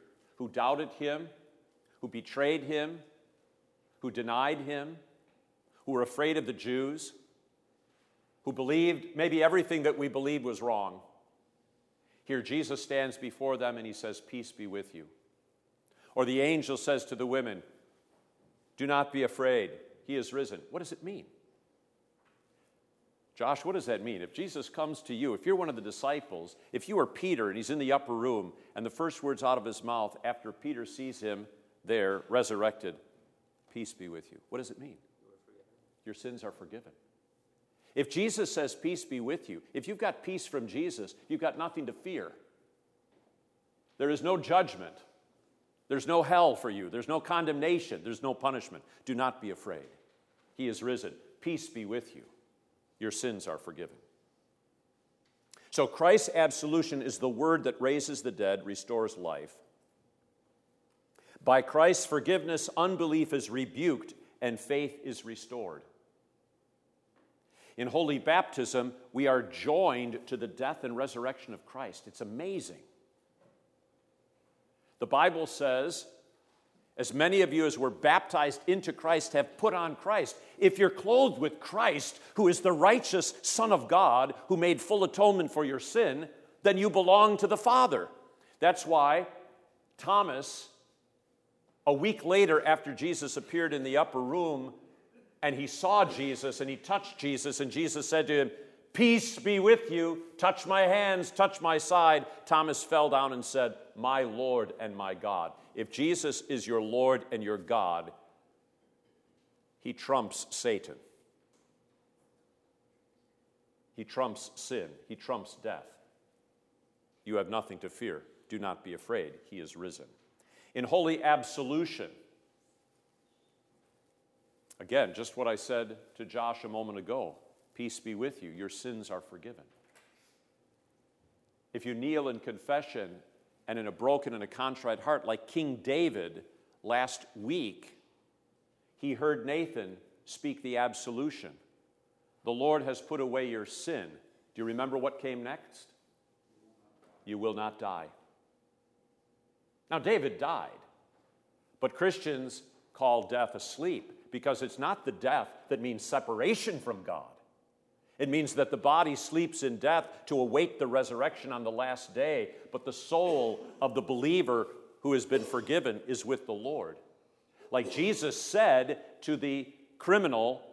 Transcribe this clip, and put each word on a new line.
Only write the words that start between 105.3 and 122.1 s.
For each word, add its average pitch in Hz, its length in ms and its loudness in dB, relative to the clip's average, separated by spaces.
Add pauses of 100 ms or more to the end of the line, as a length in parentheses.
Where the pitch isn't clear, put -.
If 110 160 -6
Jesus 156 520 -2
is 117 240 -6
your 113 140 0
Lord 123 500 2
and 110 140 -6
your 104 140 -2
God, 87 520 -2 (1700)
he 123 120 -10
trumps 123 560 -2
Satan. 101 500 -2 (3000)
He 110 80 -12
trumps 117 520 -4
sin. 95 360 -8 (160)
He 113 80 -14
trumps 107 420 -8
death. 95 300 -10 (1400)
You 107 100 -2
have 95 140 -2
nothing 107 300 -6
to 95 100 -12
fear. 85 320 -10 (260)
Do 110 100 -10
not 95 260 -8
be 90 100 -12
afraid. 82 400 -6 (160)
He 95 100 -14
is 76 160 -16
risen. 82 320 -14 (640)
In 123 100 -4
holy 160 380 0
absolution, 147 880 -2 (2750)